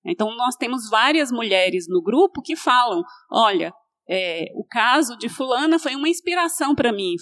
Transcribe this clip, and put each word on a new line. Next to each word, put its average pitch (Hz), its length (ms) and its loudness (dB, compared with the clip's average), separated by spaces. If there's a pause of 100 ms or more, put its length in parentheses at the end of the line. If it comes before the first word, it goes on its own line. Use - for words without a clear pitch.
Então, 214 320 -4
nós 247 200 -2
temos 247 340 -6
várias 254 420 2
mulheres 185 560 0
no 180 140 0
grupo 277 400 2
que 330 140 -8
falam, 247 480 2 (280)
"Olha, 196 400 2 (360)
é, 175 460 -4
o 185 120 -10
caso 240 520 2
de 233 120 -8
fulana 277 500 0
foi 269 160 -4
uma 285 140 0
inspiração 339 640 0
pra 240 160 2
mim. 190 300 -2